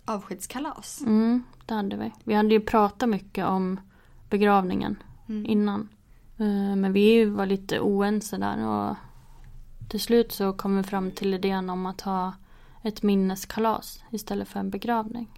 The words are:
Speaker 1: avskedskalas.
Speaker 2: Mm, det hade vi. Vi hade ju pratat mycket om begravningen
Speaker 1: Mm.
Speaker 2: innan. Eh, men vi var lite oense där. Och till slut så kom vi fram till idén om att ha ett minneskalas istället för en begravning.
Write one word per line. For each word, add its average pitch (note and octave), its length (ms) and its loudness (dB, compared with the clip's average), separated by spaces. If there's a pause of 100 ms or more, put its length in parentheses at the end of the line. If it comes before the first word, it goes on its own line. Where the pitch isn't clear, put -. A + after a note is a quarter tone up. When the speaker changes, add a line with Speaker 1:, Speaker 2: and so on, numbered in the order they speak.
Speaker 1:
avskedskalas. A3+ 960 -8
Speaker 2:
Mm, A3+ 420 2 (220)
det A3+ 80 -8
hade G3+ 220 -4
vi. G#3+ 160 -6 (120)
Vi G#3+ 100 0
hade G#3+ 200 4
ju A3 60 8
pratat G#3+ 500 2
mycket F#3+ 360 -4
om F#3+ 340 -2 (500)
begravningen G3+ 720 2 (260)
Speaker 1:
Mm. G#3+ 160 -6
Speaker 2:
innan. G#3 440 0 (480)
Eh, G3+ 380 0
men G3 180 2
vi A3 320 8
var G3+ 200 0
lite G3 340 0
oense G3+ 580 0
där. G#3 300 -2
Och G#3 280 -2 (920)
till G#3 120 -4
slut A#3 300 4
så G3 220 -2
kom G3 240 0
vi G3 60 2
fram F#3+ 280 -4
till G3 220 -2
idén F#3 360 -2
om F#3 160 -4
att F#3+ 160 -8
ha F#3 320 -2 (500)
ett G#3+ 200 -4
minneskalas G3 1080 0
istället G3+ 360 -6
för - 120 -8
en G3 100 -4
begravning. A3+ 680 -4